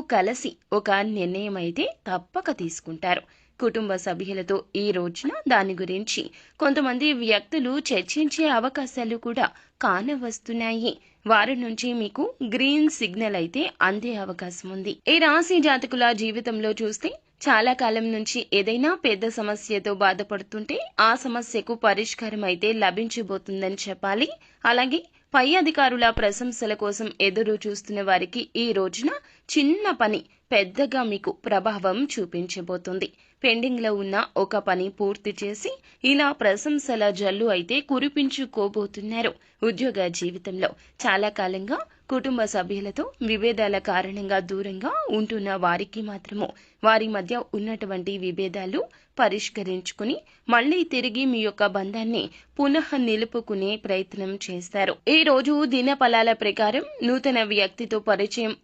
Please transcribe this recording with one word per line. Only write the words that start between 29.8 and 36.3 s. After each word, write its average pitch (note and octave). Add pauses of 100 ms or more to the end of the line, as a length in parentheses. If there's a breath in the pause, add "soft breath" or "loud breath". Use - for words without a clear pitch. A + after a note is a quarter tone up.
పని G#3+ (300 soft breath)
పెద్దగా A#3
మీకు G#3 (100)
ప్రభావం G3
చూపించబోతుంది. F3+ (340 soft breath)
పెండింగ్‌లో A#3
ఉన్న G3 (200)
ఒక -
పని F#3
పూర్తి G3+
చేసి, G#3 (340 soft breath)
ఇలా C#4